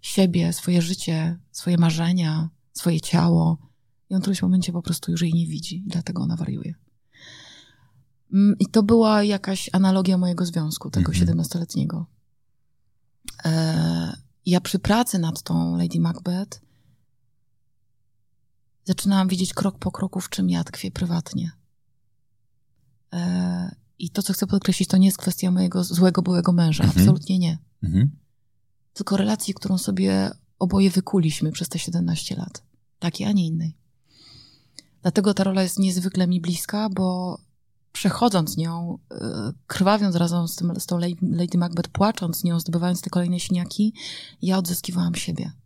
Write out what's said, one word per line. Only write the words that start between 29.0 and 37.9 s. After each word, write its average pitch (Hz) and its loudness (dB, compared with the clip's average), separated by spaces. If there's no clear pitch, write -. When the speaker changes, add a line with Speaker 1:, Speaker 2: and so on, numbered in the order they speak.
Speaker 1:
relacji, 208 0
którą 190 -2
sobie 190 0
oboje 196 4
wykuliśmy 170 0
przez - -6
te 175 -6
siedemnaście 170 -2
lat. - -10
Takiej, 175 -4
a 208 0
nie 185 2
innej. 160 -4
Dlatego 196 2
ta 190 2
rola 190 0
jest 180 -2
niezwykle 185 0
mi 180 0
bliska, 180 -4
bo 185 -4